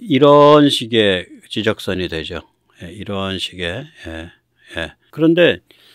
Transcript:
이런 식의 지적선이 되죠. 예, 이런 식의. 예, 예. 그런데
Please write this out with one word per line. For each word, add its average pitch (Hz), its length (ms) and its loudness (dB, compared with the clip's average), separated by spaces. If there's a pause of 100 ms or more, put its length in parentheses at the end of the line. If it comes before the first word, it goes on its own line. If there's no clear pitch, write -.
이런 147 680 6
식의 107 580 -2 (220)
지적선이 98 600 -6
되죠. 80 320 -10 (420)
예, 85 80 -16
이런 95 480 -8
식의. 90 480 -10 (200)
예, 82 240 -16 (460)
예. 80 160 -10 (160)
그런데 160 520 0 (340)